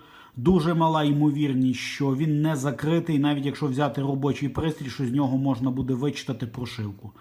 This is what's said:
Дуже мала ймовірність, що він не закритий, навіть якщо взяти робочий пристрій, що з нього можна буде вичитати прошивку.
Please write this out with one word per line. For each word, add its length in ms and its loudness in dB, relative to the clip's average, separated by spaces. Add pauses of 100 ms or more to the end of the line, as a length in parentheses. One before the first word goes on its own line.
(360)
Дуже 380 4
мала 300 4
ймовірність, 760 2
що 340 -2
він 280 2
не 140 2
закритий, 600 0
навіть 280 0
якщо 200 -2
взяти 340 0
робочий 480 0
пристрій, 420 -4
що 160 -4
з 60 -2
нього 260 2
можна 320 0
буде 240 -2
вичитати 520 -4
прошивку. 760 -10